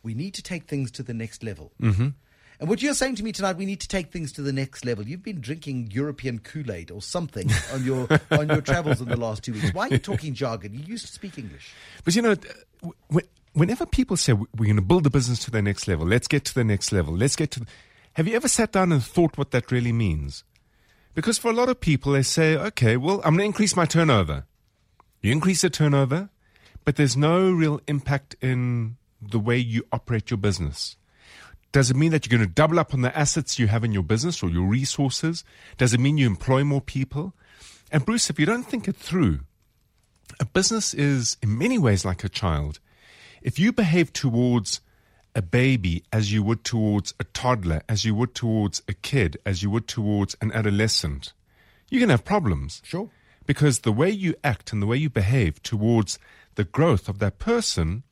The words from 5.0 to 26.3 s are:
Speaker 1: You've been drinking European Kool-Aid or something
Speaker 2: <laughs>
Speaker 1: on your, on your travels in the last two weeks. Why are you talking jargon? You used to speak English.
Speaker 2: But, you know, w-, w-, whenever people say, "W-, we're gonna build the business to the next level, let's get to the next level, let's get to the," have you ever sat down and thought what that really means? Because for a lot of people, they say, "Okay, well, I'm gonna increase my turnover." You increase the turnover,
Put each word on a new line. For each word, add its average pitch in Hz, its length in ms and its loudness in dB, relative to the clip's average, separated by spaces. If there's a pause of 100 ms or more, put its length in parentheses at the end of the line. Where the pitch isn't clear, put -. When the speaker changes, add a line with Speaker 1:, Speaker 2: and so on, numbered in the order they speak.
Speaker 1:
You've 180 160 -12
been 202 160 -10
drinking 127 520 -8
European 131 480 -6
Kool-Aid 104 520 -10
or 101 100 -12
something 139 480 -6 (120)
Speaker 2:
<laughs> - 120 -8
Speaker 1:
on 131 120 -4
your, 127 220 -2 (240)
on 151 180 2
your 156 120 2
travels 143 380 0
in 123 80 -8
the 117 100 -2
last 110 260 -6
two 120 100 -8
weeks. 107 200 -2
Why 214 140 -2
are - 40 -2
you 127 80 2
talking 151 340 -4
jargon? 107 400 -6
You 123 100 -12
used 214 220 -12
to - 80 -18
speak - 240 -14
English. 78 340 -16 (320)
Speaker 2:
But, 170 120 2
you 240 60 6
know, 214 140 6
w-, - 580 -16 (160)
w-, - 180 2 (260)
whenever 196 320 2
people 247 320 0
say, - 160 2
"W-, 104 140 0 (100)
we're 110 100 2
gonna 104 140 4
build 160 240 4
the 139 60 6
business 123 340 0
to 117 60 -10
the 110 100 0
next 101 260 -2
level, 82 200 0
let's 120 200 2
get 143 180 0
to - 100 -8
the 123 100 2
next 104 260 0
level, 82 240 0
let's 120 200 0
get 151 160 -2
to - 100 -10
the," 107 60 -12 (460)
have 165 140 0
you 214 80 -2
ever 247 120 0
sat 226 240 0
down 185 200 2
and 135 120 2
thought - 340 0
what 139 140 -4
that 123 200 -2
really 120 220 0
means? 78 500 -2 (680)
Because 208 260 0
for 233 120 0
a - 20 0
lot 247 160 2
of 247 100 -2
people, 139 340 2
they 135 100 4
say, 160 340 2
"Okay, 123 400 2
well, 185 260 0
I'm 160 120 4
gonna 196 80 2
increase 208 320 2
my 175 100 4
turnover." 104 600 2 (760)
You 104 100 2
increase 160 300 2
the 180 80 2
turnover, 147 600 2 (540)